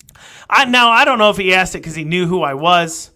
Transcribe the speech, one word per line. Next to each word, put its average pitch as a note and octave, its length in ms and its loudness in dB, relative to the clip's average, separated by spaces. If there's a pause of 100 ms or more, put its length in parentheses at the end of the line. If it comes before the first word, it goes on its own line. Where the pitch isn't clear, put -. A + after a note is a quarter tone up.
(480)
I, A#3 180 2
now, B3 240 2
I A#3 140 4
don't C4+ 140 0
know G#3+ 120 4
if G3+ 60 -2
he F#3 180 0
asked F#3 200 -2
it E3+ 60 -12
'cause D#3+ 160 -14
he D#3+ 80 -10
knew F3 220 -2
who F3 160 -2
I C#3 120 -4
was E3+ 600 -2